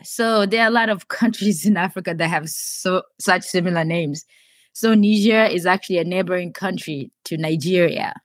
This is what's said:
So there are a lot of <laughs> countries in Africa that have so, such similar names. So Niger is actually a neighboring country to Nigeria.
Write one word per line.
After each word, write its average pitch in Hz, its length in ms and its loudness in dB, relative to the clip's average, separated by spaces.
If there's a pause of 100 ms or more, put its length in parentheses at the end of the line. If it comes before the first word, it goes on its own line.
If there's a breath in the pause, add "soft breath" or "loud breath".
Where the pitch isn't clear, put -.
So 226 420 0
there 220 200 2
are - 20 6
a 220 60 2
lot 226 160 2
of 202 200 -4
<laughs> - 120 -10
countries 208 440 0
in 202 120 4
Africa 180 380 -4
that 165 140 0
have 160 220 -2
so, - 520 -4 (180)
such 185 240 2
similar 175 400 -2
names. 160 400 -4 (480 soft breath)
So 226 220 2
Niger 214 500 4
is 170 220 0
actually 185 320 0
a 165 60 0
neighboring 180 480 -2
country 170 600 -6 (140)
to 165 100 -6
Nigeria. 160 800 0 (100)